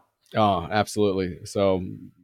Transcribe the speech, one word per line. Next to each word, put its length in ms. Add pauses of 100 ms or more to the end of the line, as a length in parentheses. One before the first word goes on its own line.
(340)
Oh, 340
absolutely. 760
So 400 (400)